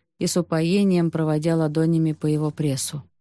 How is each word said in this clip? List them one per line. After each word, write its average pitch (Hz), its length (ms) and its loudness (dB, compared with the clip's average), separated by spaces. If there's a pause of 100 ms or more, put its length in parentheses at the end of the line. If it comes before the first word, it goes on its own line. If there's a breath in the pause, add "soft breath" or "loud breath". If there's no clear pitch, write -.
(200)
и 180 80 -2
с - 80 -4
упоением 175 760 2
проводя 156 460 0
ладонями 160 560 2
по 151 160 -6
его 151 240 0
прессу. 143 520 -4 (180)